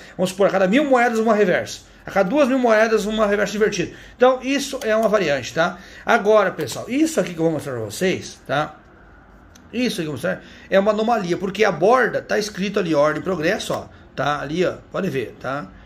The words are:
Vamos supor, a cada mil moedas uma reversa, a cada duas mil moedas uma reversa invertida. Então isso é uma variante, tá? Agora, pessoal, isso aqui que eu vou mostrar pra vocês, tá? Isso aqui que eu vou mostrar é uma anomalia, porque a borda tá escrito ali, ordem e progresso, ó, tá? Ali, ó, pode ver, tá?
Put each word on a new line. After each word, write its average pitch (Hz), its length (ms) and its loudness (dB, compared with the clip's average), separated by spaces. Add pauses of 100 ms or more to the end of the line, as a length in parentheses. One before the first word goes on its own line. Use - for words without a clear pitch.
(160)
Vamos 185 140 0
supor, 190 160 2
a 170 40 4
cada 190 180 2
mil 269 160 4
moedas 240 340 2
uma 220 160 2
reversa, 175 460 0 (260)
a - 60 -12
cada 190 180 2
duas 277 180 4
mil 262 120 0
moedas 220 440 2
uma 220 220 0
reversa 208 300 -2
invertida. 202 360 0 (240)
Então 254 240 4
isso 269 440 -4
é 220 120 0
uma 226 120 2
variante, 151 440 0
tá? 175 260 -2 (280)
Agora, 202 460 4
pessoal, 131 360 -8
isso 262 320 0
aqui 180 140 -4
que 156 60 -8
eu 160 40 2
vou 165 80 2
mostrar 143 200 -6
pra 117 100 -6
vocês, 117 640 -4
tá? 147 300 -4 (920)
Isso 233 300 -2
aqui - 20 -4
que - 0 -
eu - 20 -4
vou 151 80 -6
mostrar 160 300 -6 (280)
é 190 80 4
uma 202 140 4
anomalia, 208 440 0
porque 190 260 -4
a 208 100 4
borda 202 500 2
tá 208 160 -2
escrito 202 400 -4
ali, 170 160 0
ordem 151 260 2
e - 40 -14
progresso, 175 500 -2
ó, 101 140 -8 (260)
tá? 143 260 -4
Ali, 156 240 -2
ó, 123 100 0 (180)
pode 180 180 -4
ver, 131 300 -6
tá? 139 260 -8 (200)